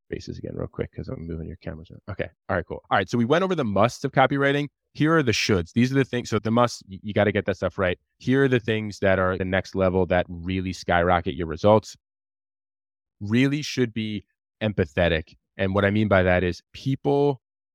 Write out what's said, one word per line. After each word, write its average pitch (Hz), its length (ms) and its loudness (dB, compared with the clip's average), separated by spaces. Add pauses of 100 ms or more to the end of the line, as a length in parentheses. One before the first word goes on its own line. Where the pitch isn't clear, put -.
faces - 300 -12
again 50 160 -12
real 50 140 -8
quick - 260 -8
'cause - 140 -12
I'm 80 180 -12
moving 82 200 -10
your 82 100 -12
cameras 82 340 -14
around. - 200 -20
Okay. 87 180 -8 (200)
All 98 80 -2
right, 85 100 -4
cool. - 240 -12
All 120 80 2
right. 98 100 -2
So 123 100 -2
we 120 60 0
went 156 200 0
over 185 100 -2
the 151 100 -2
musts 104 400 0
of 131 80 -6
copywriting. 139 560 2 (260)
Here 156 220 2
are 156 60 4
the 120 100 2
shoulds. 92 400 0
These 127 200 2
are 135 40 0
the 135 80 4
things. - 260 -6
So 110 80 0
the 110 120 -2
must, 117 380 2
y-, 95 140 -16
you 104 100 -10
gotta 104 200 4
get 98 140 -2
that 98 100 -2
stuff 92 220 -4
right. 90 200 0 (200)
Here 135 260 2
are 135 40 2
the 127 120 2
things 107 400 -4
that 95 180 4
are 92 200 0
the 95 60 -4
next 92 300 -2
level 92 320 2
that 90 220 0
really 92 440 -6
skyrocket 87 600 0
your 82 120 -6
results. 104 500 2 (1200)
Really 131 420 0
should 123 300 -2
be 107 320 -6 (380)
empathetic. 85 720 0 (220)
And 95 180 -2
what 101 100 4
I 98 60 4
mean 107 180 2
by 95 140 6
that 90 200 2
is 90 200 -4 (100)
people 143 680 -2 (340)